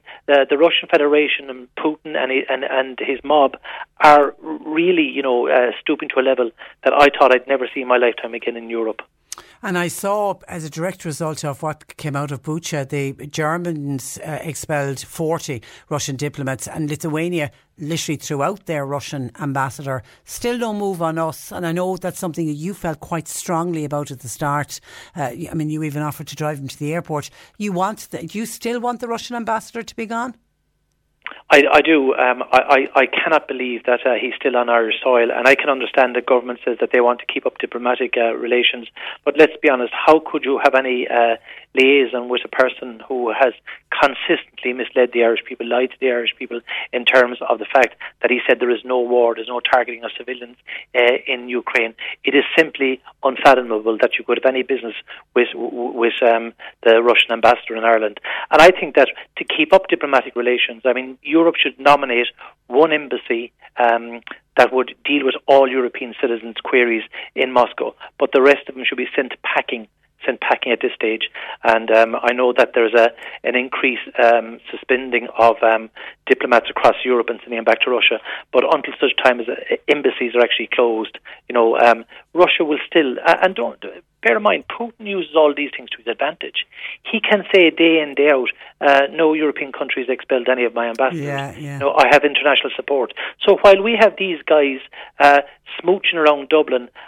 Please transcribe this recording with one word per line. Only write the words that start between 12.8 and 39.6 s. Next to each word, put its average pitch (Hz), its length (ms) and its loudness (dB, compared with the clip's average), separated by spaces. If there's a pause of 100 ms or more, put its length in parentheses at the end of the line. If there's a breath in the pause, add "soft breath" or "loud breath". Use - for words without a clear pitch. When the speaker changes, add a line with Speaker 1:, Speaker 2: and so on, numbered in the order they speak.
Speaker 2:
the 139 260 -6 (140)
Germans, 151 920 -6
uh, 151 220 -10
expelled 143 580 -6
forty 156 640 -6 (260 loud breath)
Russian 143 260 -6
diplomats, 135 520 -8
and 156 220 -8
Lithuania 156 640 -4 (280)
literally 156 380 -6
threw 139 260 -6
out 190 240 -6
their 147 180 -6
Russian 139 540 -8
ambassador. 135 640 -6 (220 soft breath)
Still 240 340 -6
no 226 140 -4
move 196 280 -4
on 160 160 -2
us, 160 340 -6
and 180 140 -8
I 165 60 -4
know 180 260 -2
that's 180 220 -8
something 165 260 -6
that 151 80 -4
you 160 220 -8
felt 165 240 -8
quite 160 280 -8
strongly 170 560 -4
about 147 280 -6
at 131 80 -14
the 123 100 -14
start. 147 500 -4 (360 loud breath)
Uh, 135 180 -6
y-, 143 180 -10
I - 40 -6
mean, 151 160 -4
you 156 120 -6
even 151 200 -6
offered 151 240 -10
to - 80 -16
drive 151 240 -6
him 139 80 -12
to - 100 -16
the 147 160 -6
airport. 160 380 -8 (260 soft breath)
You 208 140 -6
want 185 400 -4
the, 147 140 -10
do 165 120 -12
you 226 80 -6
still 233 340 -8
want 240 200 -6
the 247 80 -8
Russian 240 280 -8
ambassador 226 460 -6
to - 140 -18
be 226 100 -10
gone? 233 300 -8 (1120 loud breath)
Speaker 1:
I, 147 220 6
I 147 100 6
do. 143 320 2
Um, 127 380 0
I, 135 440 4
I, 139 60 6
I 127 40 4
cannot 156 440 0
believe 127 360 -6
that, 123 200 0
uh, 127 140 2
he's 113 180 -4
still 127 180 -2
on 120 140 0
Irish 117 340 2
soil, 120 280 4
and 120 140 -2
I 135 100 6
can 147 140 0
understand 127 460 0
the 123 60 -2
government 123 420 0
says 120 160 -2
that 117 140 -2
they 123 80 4
want 120 180 2
to - 60 -20
keep - 200 -6
up - 120 -4
diplomatic, 123 600 -4
uh, 117 180 2
relations. 120 520 0 (380 loud breath)
But 143 120 0
let's 156 240 6